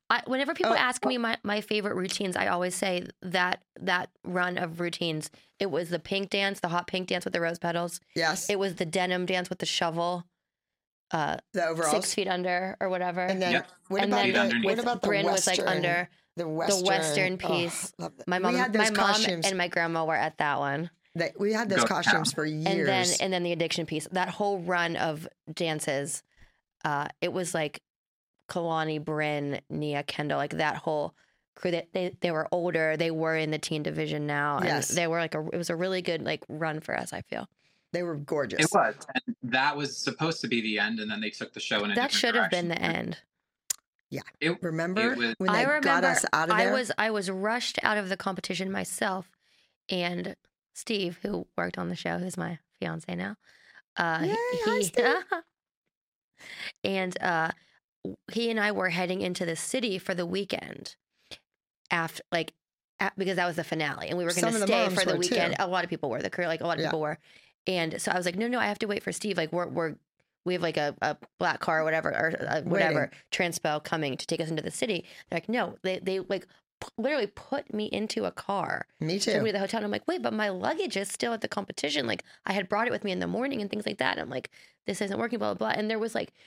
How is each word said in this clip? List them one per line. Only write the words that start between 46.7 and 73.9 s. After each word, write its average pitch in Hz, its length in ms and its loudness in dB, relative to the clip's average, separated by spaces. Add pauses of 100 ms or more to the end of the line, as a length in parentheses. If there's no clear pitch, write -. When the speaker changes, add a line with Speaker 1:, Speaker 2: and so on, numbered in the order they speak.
Speaker 1:
was, - 240 2
I 220 140 2
was 202 180 0
rushed 214 540 0
out 214 160 4
of 196 100 -2
the 190 80 0
competition 190 540 -4
myself, 190 600 -2 (560)
and 175 480 -2 (400)
Steve, 190 460 -2
who 208 260 -4 (100)
worked - 200 -2
on 180 100 -4
the 180 80 -4
show, - 220 -4
who's 180 180 -6
my 170 240 -6 (180)
fiance 165 380 -6
now, 190 180 -6 (600)
uh, 165 260 2
Speaker 2:
Yay, 330 60 2
Speaker 1:
he, 415 80 0 (260)
Speaker 2:
hi, 440 140 2
Speaker 1:
he 508 80 2
Speaker 2:
Steve. - 220 2 (260)
Speaker 1:
<laughs> 339 100 -2 (1400)
and, 190 380 -2
uh, 165 280 2 (840)
he 233 180 -2
and 226 100 0
I 208 120 2
were 190 180 0
heading 180 300 0
into 180 240 -2
the 165 120 -2
city 220 420 -2
for 185 160 -6
the 175 120 -2
weekend, - 720 -6 (920)
after, 165 400 -2
like, 165 220 0 (480)
a-, 196 160 2
because 190 200 0
that 180 100 2
was 165 100 -2
the 165 80 -2
finale, 151 440 -4
and 175 100 -2
we 180 60 0
were 170 60 0
gonna 170 100 0
Speaker 2:
Some 226 140 2
of 220 60 2
the 196 60 2
Speaker 1:
stay 196 180 4
Speaker 2:
moms 185 100 0
Speaker 1:
for 185 120 4
the 175 100 4
Speaker 2:
were, 175 60 0
too. 180 120 2
Speaker 1:
weekend. 175 240 2
A 190 80 0
lot 180 180 0
of 175 60 -8
people 151 200 -4
were, - 120 -2
the - 80 -2
crew, 180 160 -2
like, 165 140 -2
a - 60 -2
lot 170 120 0
of 156 40 0
Speaker 2:
Yeah. 165 60 0
Speaker 1:
people 160 120 0
were, 156 180 -2 (480)
and 165 340 0
so - 120 0
I 175 40 2
was 180 100 0
like, 175 100 0
"No, 220 100 0
no, 247 140 0
I 220 60 2
have 208 140 -2
to 226 60 -2
wait 202 160 -2
for - 100 -4
Steve. 196 240 -4
Like, 160 160 0
we're, 175 140 0
we're, 165 300 -2 (500)
we 180 80 2
have, 175 80 -2
like, 160 160 0
a, 147 240 0
a 143 140 0 (220)
black 165 220 0
car 160 200 2
or 160 40 2
whatever, 160 260 2
or, 160 220 2 (160)
uh, 151 140 0
whatever, 165 500 2
Speaker 2:
Waiting. - 60 -20 (340)
Speaker 1:
transpo 151 320 -2
coming 151 320 0